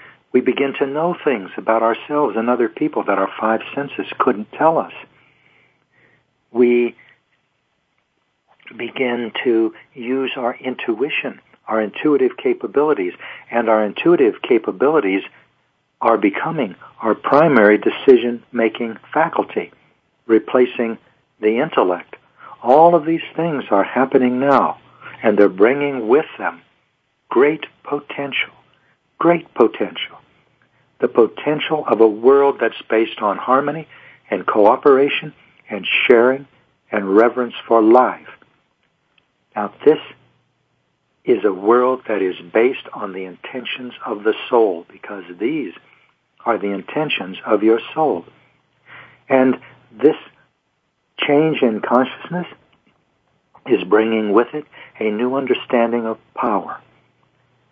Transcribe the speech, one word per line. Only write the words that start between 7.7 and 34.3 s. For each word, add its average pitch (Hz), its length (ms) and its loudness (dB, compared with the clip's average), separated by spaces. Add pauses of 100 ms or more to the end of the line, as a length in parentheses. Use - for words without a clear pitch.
begin 120 560 -6 (120)
to 113 300 2 (200)
use 131 420 -6
our 127 200 -4
intuition, 127 840 -6 (280)
our 110 140 -2
intuitive 127 560 0
capabilities, 120 760 -2 (380)
and 113 180 0
our 107 140 4
intuitive 127 580 2
capabilities 107 800 0 (800)
are 117 160 4
becoming 107 580 -2 (260)
our 110 140 0
primary 131 640 4
decision-making 117 1200 0 (160)
faculty, - 580 -4 (540)
replacing 117 720 0 (420)
the 107 200 0
intellect. 101 560 -2 (460)
All 160 340 6
of 151 100 0
these 165 160 -2 (140)
things 160 360 -4
are 98 120 4
happening 127 560 0
now, 131 400 2 (420)
and 107 160 2
they're 101 120 6
bringing 123 580 0
with 139 180 4 (120)
them - 240 -8 (680)
great 147 360 0 (180)
potential, - 680 -8 (640)
great 170 360 0
potential. - 640 -2 (800)
The 127 80 0
potential 151 800 0
of 104 120 -2
a 113 80 6
world 131 540 2
that's 113 280 -4
based 110 300 -2
on 101 180 -2
harmony 147 500 -2 (420)
and 92 160 -4